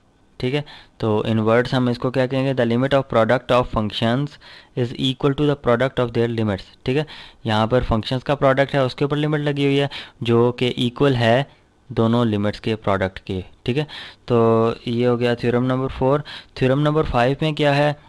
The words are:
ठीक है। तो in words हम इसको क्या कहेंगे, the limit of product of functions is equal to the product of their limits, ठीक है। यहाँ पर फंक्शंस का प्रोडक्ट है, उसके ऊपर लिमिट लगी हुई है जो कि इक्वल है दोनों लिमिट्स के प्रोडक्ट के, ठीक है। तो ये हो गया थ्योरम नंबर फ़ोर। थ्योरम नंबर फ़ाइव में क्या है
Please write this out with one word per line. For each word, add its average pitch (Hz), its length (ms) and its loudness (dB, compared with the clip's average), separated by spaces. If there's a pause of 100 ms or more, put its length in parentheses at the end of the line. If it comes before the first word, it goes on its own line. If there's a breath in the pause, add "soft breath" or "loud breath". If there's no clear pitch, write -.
(400)
ठीक 127 140 -2
है। 143 120 -2 (340 loud breath)
तो 110 280 0
in 113 120 0
words 117 340 2
हम 127 160 0
इसको 123 220 -4
क्या 131 160 0
कहेंगे, 135 260 -2
the 120 200 0
limit 131 200 0
of 135 100 2 (100)
product 120 380 2
of 123 140 2 (120)
functions 117 500 -2 (500 loud breath)
is 123 160 -2
equal 135 380 -2
to 139 100 -2
the 147 140 2 (120)
product 123 320 2
of 120 100 0
their 117 300 -2
limits, 104 240 -2 (220)
ठीक 127 120 0
है। 151 80 -2 (400 loud breath)
यहाँ 110 220 0
पर 123 160 2
फंक्शंस 117 400 -2
का 147 120 -2
प्रोडक्ट 135 380 2
है, 139 120 2
उसके 135 200 -4
ऊपर 147 120 -2
लिमिट 151 240 -2
लगी 143 240 -2
हुई 139 120 2
है 143 120 0 (340 loud breath)
जो 117 280 4
कि 123 160 -2
इक्वल 127 480 0
है 120 360 2 (400 soft breath)
दोनों 117 360 2
लिमिट्स 104 320 -2
के 110 160 -2
प्रोडक्ट 98 440 -2
के, 92 240 -8 (220)
ठीक 123 120 -2
है। 151 60 0 (440 loud breath)
तो 113 480 4 (120)
ये 120 180 0
हो 123 120 2
गया 120 180 0
थ्योरम 120 280 0
नंबर 131 240 -2
फ़ोर। 135 360 0 (340 loud breath)
थ्योरम 131 220 2
नंबर 151 240 2
फ़ाइव 131 380 0
में 156 140 -2
क्या 147 180 2
है 147 360 0